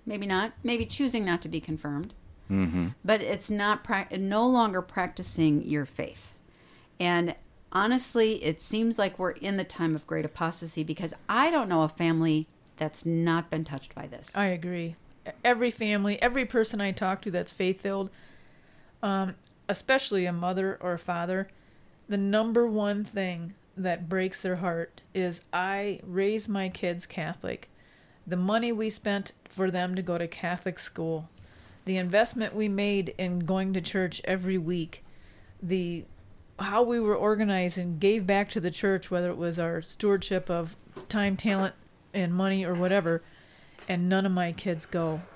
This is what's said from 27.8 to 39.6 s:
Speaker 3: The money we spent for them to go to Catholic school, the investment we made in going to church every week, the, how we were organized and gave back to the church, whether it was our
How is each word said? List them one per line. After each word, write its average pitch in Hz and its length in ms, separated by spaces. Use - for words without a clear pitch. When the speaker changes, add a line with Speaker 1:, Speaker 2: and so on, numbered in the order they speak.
Speaker 3:
The 175 100
money 220 340
we 220 180
spent 202 420
for 190 220
them 180 240
to 190 60
go 175 160
to 170 100
Catholic 175 520
school, 160 500
the 185 120
investment 196 580
we 214 120
made 202 500
in 180 220
going 190 340
to 185 80
church 185 440
every 185 320
week, 170 460
the, 175 420
how 202 240
we 240 160
were 208 160
organized 202 640
and 175 220
gave 202 280
back 202 220
to 220 100
the 170 120
church, 190 400
whether 175 180
it 175 80
was 170 220
our 170 220